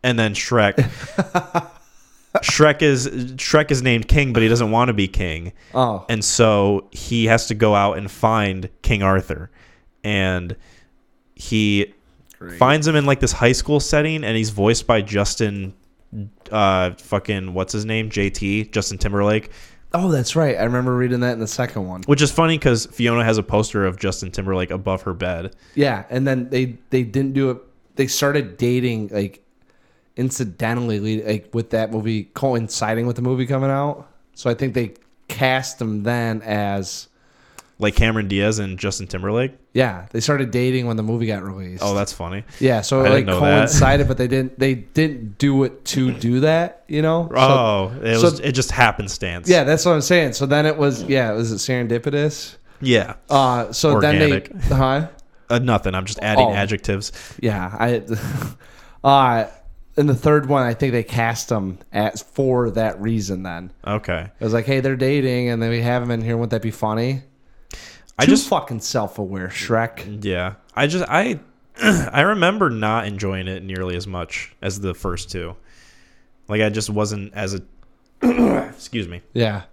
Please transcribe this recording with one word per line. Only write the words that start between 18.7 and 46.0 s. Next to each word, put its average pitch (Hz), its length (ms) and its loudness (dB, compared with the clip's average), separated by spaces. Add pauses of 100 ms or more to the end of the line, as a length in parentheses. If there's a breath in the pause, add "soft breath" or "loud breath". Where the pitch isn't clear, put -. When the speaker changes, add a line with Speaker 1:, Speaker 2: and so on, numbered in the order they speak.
Speaker 1:
Timberlake. 101 520 0 (460 loud breath)
Speaker 2:
Oh, 180 140 2
that's 131 240 0
right. 147 240 2
I 101 60 0
remember 123 320 0
reading 123 240 0
that 123 140 0
in 113 40 -6
the 110 80 -4
second 110 400 -4
one. 92 200 -10
Speaker 1:
Which 143 140 4
is 143 120 2
funny 160 260 2
'cause 120 280 2
Fiona 117 380 0
has 113 140 2
a 101 60 -2
poster 104 420 0
of 92 100 -2
Justin 95 360 -6
Timberlake 95 400 -4
above 95 300 -4
her 92 120 -6
bed. 90 400 -6 (220 soft breath)
Speaker 2:
Yeah, 127 340 0
and 131 160 0
then 127 240 -2
they, 123 260 -2 (140)
they 127 140 2
didn't 135 300 -2
do 135 180 2
it. 110 60 -6 (360)
They 135 140 0
started 143 480 -2
dating, 120 560 0
like, 101 280 -4 (760)
incidentally, 117 840 -2
le-, 107 260 -4
like, 107 280 -4
with 117 160 -4
that 110 220 0
movie 110 320 -2 (100)
coinciding 117 720 -2
with 120 100 -2
the 120 60 -6
movie 127 240 0
coming 135 240 0
out. 139 380 -4 (260)
So - 160 -2
I 117 40 0
think 120 200 -4
they 113 200 -2 (340)
cast 131 520 -2
him 107 220 -4
then 113 400 -2
as 101 680 -4 (680 soft breath)
Speaker 1:
Like 107 180 0
Cameron 110 320 2
Diaz 101 300 0
and 95 200 -6
Justin 98 280 -6
Timberlake? 107 460 -4 (200)
Speaker 2:
Yeah, 104 400 -2
they 113 80 -4
started 135 320 -2
dating 123 340 0
when 117 100 -2
the 110 60 -4
movie 113 240 -2
got 101 160 -4
released. 95 420 -10
Speaker 1:
Oh, 101 100 0
that's 101 180 -2
funny. 92 320 -8 (160 loud breath)
Speaker 2:
Yeah, 120 220 2
so 135 180 0
Speaker 1:
I - 0 -
Speaker 2:
it, 135 40 2
Speaker 1:
didn't 135 100 4
Speaker 2:
like, 131 120 2
Speaker 1:
know 92 140 2
that. 98 180 4
Speaker 2:
coincided, 135 480 6
but 131 120 0
they 123 100 0
didn't, 131 300 -2
they 135 180 2
didn't 117 600 -2
do 135 260 4
it - 220 -6
to 131 260 0